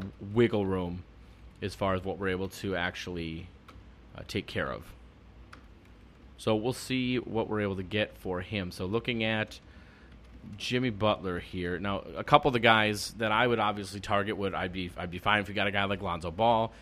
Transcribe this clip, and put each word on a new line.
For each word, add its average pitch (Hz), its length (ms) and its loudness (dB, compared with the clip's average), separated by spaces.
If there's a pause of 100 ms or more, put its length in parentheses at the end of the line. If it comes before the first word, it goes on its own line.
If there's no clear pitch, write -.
(340)
wiggle 110 320 4
room 90 380 -2 (580)
as 101 140 -6
far 95 200 0
as 92 80 -2
what 92 140 -4
we're 95 120 -2
able 92 200 -2
to 95 260 -4
actually, 87 720 -4 (680)
uh, - 120 -12
take - 200 -4
care 73 240 -4
of. - 220 -10 (1400)
So 110 180 2
we'll 113 180 0
see 127 440 -2
what - 320 -2
we're 107 120 0
able 98 140 0
to 95 80 -4
get 104 340 -2
for 92 240 -4
him. 92 300 -4
So 95 140 -6
looking 113 380 -2
at 110 360 -2 (1000)
Jimmy 127 320 0
Butler 98 500 0
here. 90 400 -4
Now, 98 240 -2 (120)
a 107 80 -4
couple 147 260 6
of 127 40 4
the 120 60 2
guys 107 580 6
that 110 140 0
I 113 140 6
would 117 140 4
obviously 101 400 -2
target 101 380 0
would, 95 160 -2
I'd 90 180 -2
be, 90 260 -6
I'd 87 140 -8
be 90 80 -8
fine 104 220 4
if 95 60 -6
we 101 60 -8
got 101 140 0
a 98 40 0
guy 101 140 2
like 98 160 -2
Lonzo 85 300 -4
Ball. 113 400 4 (100)